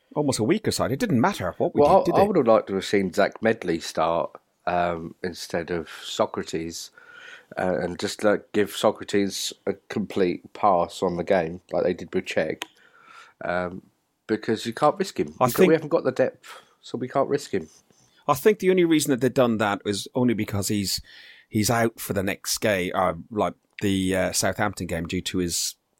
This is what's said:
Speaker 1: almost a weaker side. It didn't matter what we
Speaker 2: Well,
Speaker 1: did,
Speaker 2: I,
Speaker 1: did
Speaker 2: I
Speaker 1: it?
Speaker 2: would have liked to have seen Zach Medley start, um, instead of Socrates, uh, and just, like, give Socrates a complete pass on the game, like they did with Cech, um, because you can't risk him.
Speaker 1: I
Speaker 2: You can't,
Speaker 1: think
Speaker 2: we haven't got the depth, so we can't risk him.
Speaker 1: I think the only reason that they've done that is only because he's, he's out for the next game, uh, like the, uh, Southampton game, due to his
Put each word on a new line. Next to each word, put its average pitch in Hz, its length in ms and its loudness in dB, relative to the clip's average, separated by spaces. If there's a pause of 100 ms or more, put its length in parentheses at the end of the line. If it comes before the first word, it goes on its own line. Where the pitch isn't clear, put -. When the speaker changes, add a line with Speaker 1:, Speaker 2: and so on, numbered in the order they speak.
(140)
Speaker 1:
almost 143 240 0
a 110 60 0
weaker 156 260 2
side. 95 220 -2
It 143 60 -2
didn't 185 240 0
matter 139 340 -2
what 151 180 -2
we 143 60 4
Speaker 2:
Well, 175 240 6
Speaker 1:
did, 180 80 0
Speaker 2:
I, - 40 0
Speaker 1:
did 170 40 6
Speaker 2:
I 196 40 6
Speaker 1:
it? 208 40 4
Speaker 2:
would 202 80 -2
have 131 100 4
liked 110 200 6
to 101 80 -4
have 95 100 -2
seen 98 300 2
Zach - 280 2
Medley 90 380 0
start, 82 520 -2 (340)
um, 87 560 -2
instead 87 480 -6
of 85 180 -4 (160)
Socrates, 85 880 -6 (680)
uh, 92 220 0
and 87 180 -4
just, - 240 -6
like, 104 300 0
give 101 240 0
Socrates 101 760 -2 (120)
a 101 60 0 (160)
complete 92 640 -2
pass 87 500 2
on 87 140 0
the 85 80 -2
game, 87 380 0 (100)
like 87 120 0
they 90 100 2
did 87 200 -10
with 92 120 -2
Cech, - 380 -2 (800)
um, 90 380 -4 (460)
because 107 400 -2
you 113 80 -4
can't 151 240 2
risk - 200 -6
him. 76 100 -2
Speaker 1:
I - 20 -14
Speaker 2:
You - 80 -18
can't, 123 180 2
Speaker 1:
think 185 120 6
Speaker 2:
we 160 60 6
haven't 156 140 0
got 165 160 0
the 131 80 0
depth, - 480 -4 (220)
so - 160 -10
we 127 100 -6
can't - 220 -2
risk - 220 -4
him. 82 180 -4 (580)
Speaker 1:
I 143 60 4
think 208 260 4
the 185 100 2
only 185 140 6
reason 156 260 2
that 127 100 2
they've 127 140 2
done 120 240 4
that 101 260 0
is 101 300 -2
only 123 180 2
because 101 360 -4
he's, 104 320 -2 (480)
he's 107 200 0
out 117 300 2
for - 140 -6
the 95 100 -2
next - 360 -4
game, 95 360 0
uh, 90 200 0 (180)
like 98 220 -2 (260)
the, 95 340 2
uh, 92 180 0
Southampton 98 540 -2
game, 85 220 -6
due 90 140 -4
to - 160 -4
his - 360 -2 (260)